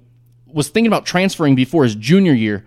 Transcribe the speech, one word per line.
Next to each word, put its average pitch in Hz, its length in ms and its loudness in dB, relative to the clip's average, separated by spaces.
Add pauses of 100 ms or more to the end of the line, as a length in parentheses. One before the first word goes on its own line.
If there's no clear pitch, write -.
(460)
was 151 220 -6
thinking 226 200 0
about 196 180 -2
transferring 175 500 0
before 131 300 0
his 107 100 -2
junior 156 380 2
year 110 340 -2